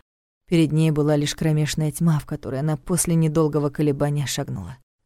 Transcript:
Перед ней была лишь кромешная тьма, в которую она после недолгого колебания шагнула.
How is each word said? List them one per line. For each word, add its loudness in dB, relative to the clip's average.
Перед 2
ней 4
была 2
лишь -2
кромешная 0
тьма, 2
в -8
которую -6
она -2
после -2
недолгого 2
колебания 0
шагнула. -8